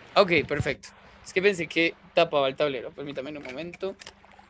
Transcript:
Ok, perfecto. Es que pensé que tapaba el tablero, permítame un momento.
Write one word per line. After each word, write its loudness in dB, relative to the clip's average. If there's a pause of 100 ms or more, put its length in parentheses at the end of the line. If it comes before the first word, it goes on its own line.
(160)
Ok, 6 (160)
perfecto. -4 (340)
Es -18
que 0
pensé 2
que 0 (220)
tapaba 4
el -2
tablero, -2
permítame -10
un -14
momento. -10 (540)